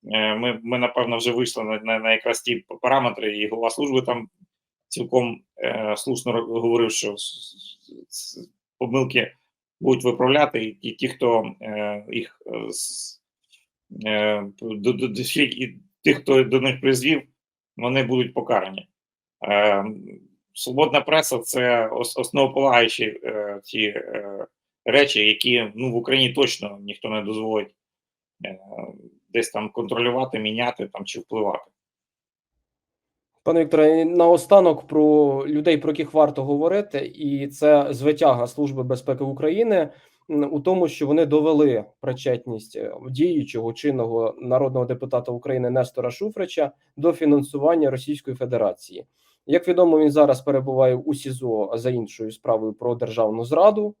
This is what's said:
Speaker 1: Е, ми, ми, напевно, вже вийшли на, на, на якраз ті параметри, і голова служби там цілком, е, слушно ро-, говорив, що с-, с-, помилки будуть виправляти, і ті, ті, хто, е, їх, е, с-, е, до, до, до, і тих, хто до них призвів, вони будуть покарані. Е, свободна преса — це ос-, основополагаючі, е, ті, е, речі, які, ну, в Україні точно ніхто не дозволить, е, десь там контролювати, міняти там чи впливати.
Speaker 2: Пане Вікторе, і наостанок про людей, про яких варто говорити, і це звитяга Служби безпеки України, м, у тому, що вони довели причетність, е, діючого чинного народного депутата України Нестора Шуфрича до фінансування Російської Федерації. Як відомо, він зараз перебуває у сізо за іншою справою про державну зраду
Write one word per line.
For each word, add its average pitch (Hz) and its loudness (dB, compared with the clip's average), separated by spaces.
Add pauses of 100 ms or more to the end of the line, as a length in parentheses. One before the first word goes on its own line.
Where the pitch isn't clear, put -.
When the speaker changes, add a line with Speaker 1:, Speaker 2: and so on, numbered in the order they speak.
(120)
Speaker 1:
Е, 107 0
ми, 113 -4
ми, 120 -4
напевно, 120 0
вже 117 -2
вийшли 117 -2
на, 107 -4
на, 110 -2
на 113 2
якраз 113 -2
ті 120 -6 (180)
параметри, 117 0
і 104 -4
голова 113 -2
служби 135 -2
там 117 -6 (600)
цілком, - -2 (220)
е, 110 -2
слушно 123 -6
ро-, 113 -2
говорив, 117 2
що 104 -4
с-, - -14 (520)
с-, - -16 (300)
помилки 131 0 (460)
будуть 123 2
виправляти, 127 2
і 110 -10
ті, 113 -12
ті, - -6
хто, 117 0
е, 104 -8
їх, 117 -10
е, 110 -8
с-, - -12 (880)
е, 107 0 (160)
до, 110 -4
до, 127 -4
до, 110 -6 (140)
і 131 -4 (280)
тих, 147 4
хто 135 4
до 127 0
них 131 -2
призвів, 135 2 (540)
вони 127 0
будуть 127 0
покарані. 95 -4 (560)
Е, 101 2 (680)
свободна 143 0
преса — 156 0
це 120 0
ос-, 120 -6
основополагаючі, 127 2
е, 104 -6
ті, 110 -4
е, 101 -8 (380)
речі, 120 4
які, 110 0
ну, 120 -4
в 117 -2
Україні 127 0
точно 120 -2
ніхто 101 -12
не 107 -4
дозволить, 110 -6 (720)
е, 95 -12 (720)
десь 113 -2
там 107 -8
контролювати, 120 -4
міняти 110 -4
там 98 -14
чи - -12
впливати. 104 -6 (1700)
Speaker 2:
Пане 170 4
Вікторе, 156 4
і 165 2
наостанок 170 6
про 151 4
людей, 151 2
про 151 -2
яких 151 -4
варто 147 4
говорити, 151 -2
і 139 -4
це 147 6
звитяга 135 2
Служби 135 -4
безпеки 131 -4
України, 160 0 (420)
м, 147 0
у 147 -2
тому, 185 2
що - -4
вони 151 4
довели 147 4 (160)
причетність, 123 -6
е, 107 -8 (180)
діючого 131 -2
чинного 117 -2
народного 127 0
депутата 123 -4
України 123 -4
Нестора 123 -2
Шуфрича 175 -4 (260)
до 160 2
фінансування 147 2
Російської 131 -8
Федерації. 113 -4 (420)
Як 170 2
відомо, 170 6
він 151 6
зараз 139 6
перебуває 131 2
у 143 -4
сізо 123 -4
за 117 -2
іншою 110 -6
справою 110 -2
про 120 -4
державну 113 -2
зраду 208 2